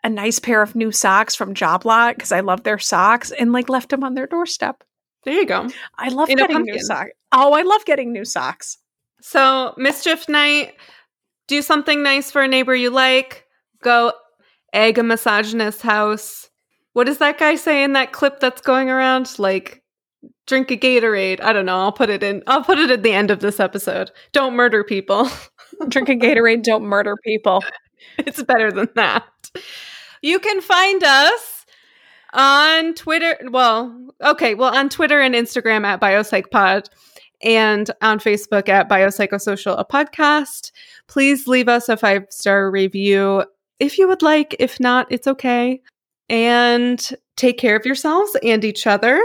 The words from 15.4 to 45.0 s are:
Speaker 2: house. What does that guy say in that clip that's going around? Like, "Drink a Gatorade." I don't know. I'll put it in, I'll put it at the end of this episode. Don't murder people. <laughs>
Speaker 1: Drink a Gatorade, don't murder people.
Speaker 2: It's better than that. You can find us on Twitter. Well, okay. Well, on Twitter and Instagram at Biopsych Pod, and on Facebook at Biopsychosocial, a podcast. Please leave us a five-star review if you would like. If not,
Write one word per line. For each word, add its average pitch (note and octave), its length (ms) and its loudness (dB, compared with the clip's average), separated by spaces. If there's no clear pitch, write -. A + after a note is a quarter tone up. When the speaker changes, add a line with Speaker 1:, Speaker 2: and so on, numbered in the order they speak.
Speaker 2:
house. G#3+ 680 -4
What A#3+ 120 2
does C#4 120 -2
that D4 200 0
guy D#4+ 180 2
say D4+ 280 0
in C#4 80 0
that C4+ 220 -2
clip C#4 260 -2
that's B3+ 220 -2
going C4 280 0
around? C4 480 -2
Like, F#3+ 460 -4
"Drink C4 240 0
a B3 60 -4
Gatorade." A3 640 0
I A3 100 0
don't G3+ 140 0
know. F#3 140 -2
I'll F#3+ 120 0
put G#3 180 0
it G3+ 140 -2
in, G3+ 240 -4
I'll C4+ 160 2
put F4 160 2
it D#4 100 2
at A#3+ 140 2
the A3+ 80 4
end G3+ 200 2
of G3 100 0
this G3+ 180 -4
episode. F#3+ 520 -4
Don't C4+ 240 0
murder A#3+ 300 2
people. G3+ 420 0
<laughs> - 320 -10
Speaker 1:
Drink C4 180 0
a C#4 80 2
Gatorade, A#3 480 2
don't A3 220 0
murder G#3 400 -2
people. G#3 400 0
Speaker 2:
It's C#4 260 -8
better A3+ 280 2
than G3+ 240 -4
that. G#3+ 300 0
You E4+ 180 0
can G4 220 -4
find F#4 420 0
us D4+ 640 2
on D4+ 600 4
Twitter. E4 440 -2
Well, A#3+ 440 2
okay. C#4+ 320 2
Well, C4 180 2
on C4+ 140 2
Twitter D4 320 2
and C4 160 2
Instagram A3+ 500 -2
at G3+ 140 -2
Biopsych G3+ 500 0
Pod, G3 380 2
and G#3+ 480 2
on G#3+ 180 2
Facebook G#3 500 -2
at G3 180 4
Biopsychosocial, G3 880 0
a - 80 -4
podcast. D4 880 -2
Please C#4 400 0
leave B3 200 2
us A#3+ 220 0
a A3+ 80 0
five-star G3 760 0
review G3 720 0
if C#4+ 180 -2
you F#4+ 100 4
would F#4 140 0
like. D4+ 380 2
If - 200 -2
not, B3+ 300 0